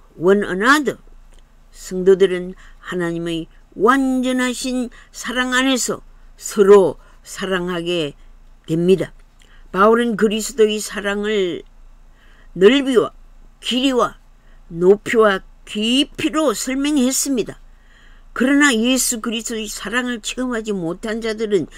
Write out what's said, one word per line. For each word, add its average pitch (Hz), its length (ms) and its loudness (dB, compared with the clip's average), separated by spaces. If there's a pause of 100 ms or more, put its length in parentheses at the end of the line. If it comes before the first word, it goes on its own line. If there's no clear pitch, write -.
(160)
one 196 280 2
another. 220 540 0 (760)
성도들은 185 840 0 (240)
하나님의 170 720 -6 (260)
완전하신 254 1160 -2 (220)
사랑 254 420 -6
안에서 254 480 -2 (340)
서로 196 640 4 (240)
사랑하게 175 920 -4 (520)
됩니다. 170 460 0 (600)
바울은 226 440 4
그리스도의 214 640 0
사랑을 202 840 -4 (920)
넓이와 240 580 4 (480)
길이와 247 580 0 (500)
높이와 196 720 2 (240)
깊이로 262 880 -2
설명했습니다. 262 1080 -2 (720)
그러나 277 420 2
예수 240 460 0
그리스도의 220 480 -8
사랑을 240 520 -6
체험하지 226 520 -6
못한 196 480 -6
자들은 214 460 -2 (120)